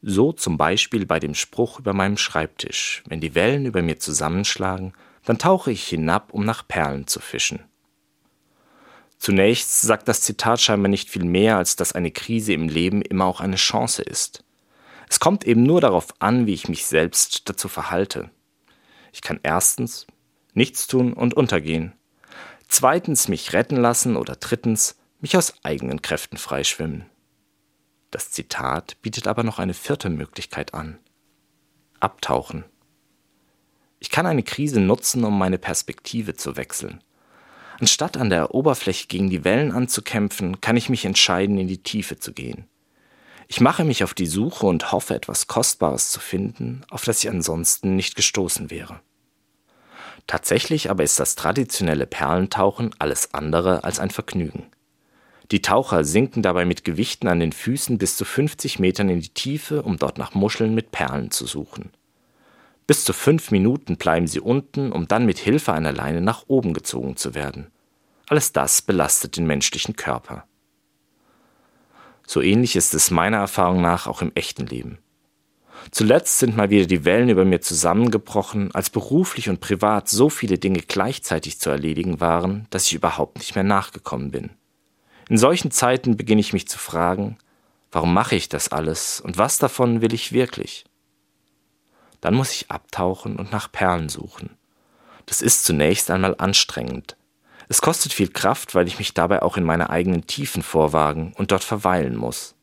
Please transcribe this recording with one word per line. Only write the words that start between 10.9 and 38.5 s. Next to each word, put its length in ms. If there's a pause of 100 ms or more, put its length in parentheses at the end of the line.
nicht 180
viel 160
mehr, 320
als 200
dass 180
eine 160
Krise 420
im 160
Leben 320
immer 240
auch 160
eine 160
Chance 460
ist. 420 (640)
Es 120
kommt 260
eben 160
nur 180
darauf 380
an, 280
wie 60
ich 160
mich 160
selbst 640
dazu 200
verhalte. 600 (840)
Ich 120
kann 200
erstens 640 (460)
nichts 340
tun 280
und 180
untergehen, 640 (760)
zweitens 600
mich 260
retten 220
lassen 400
oder 200
drittens 600 (240)
mich 120
aus 280
eigenen 400
Kräften 340
freischwimmen. 680 (1040)
Das 200
Zitat 720
bietet 240
aber 160
noch 160
eine 160
vierte 340
Möglichkeit 640
an. 280 (960)
Abtauchen. 680 (1300)
Ich 100
kann 160
eine 200
Krise 340
nutzen, 460
um 120
meine 220
Perspektive 760
zu 200
wechseln. 460 (800)
Anstatt 360
an 140
der 240